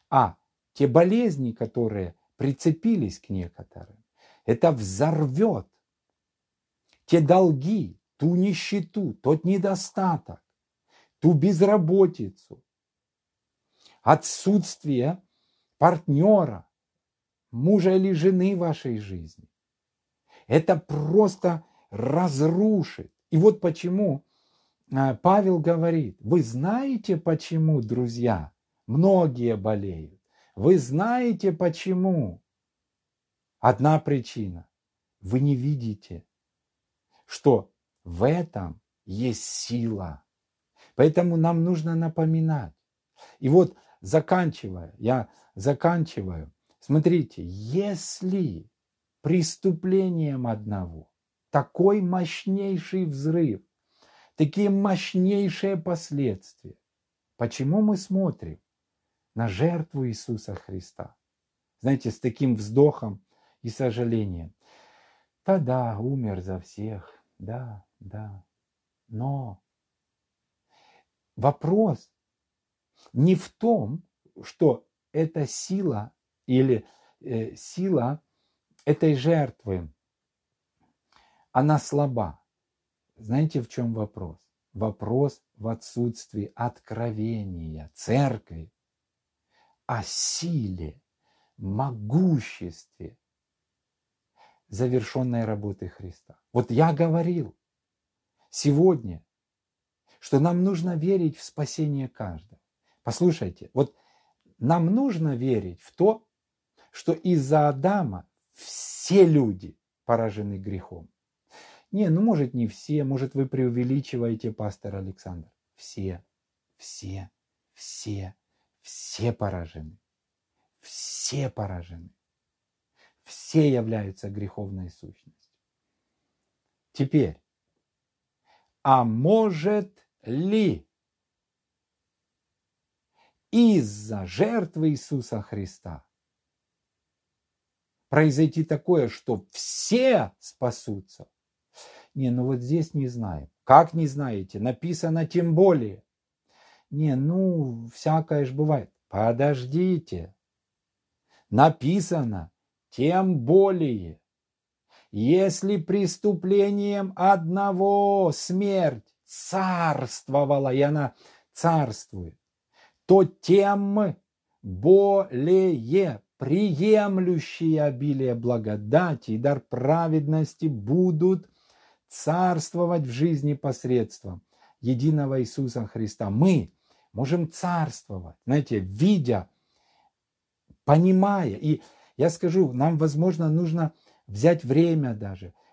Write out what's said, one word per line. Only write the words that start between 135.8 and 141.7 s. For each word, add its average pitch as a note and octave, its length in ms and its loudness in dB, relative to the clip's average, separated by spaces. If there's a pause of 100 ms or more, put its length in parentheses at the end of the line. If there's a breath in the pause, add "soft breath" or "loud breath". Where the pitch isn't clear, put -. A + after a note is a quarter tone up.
произойти D3+ 540 4
такое, D#3 440 0
что - 440 -6
все A#3 880 0
спасутся? - 880 -10 (840 loud breath)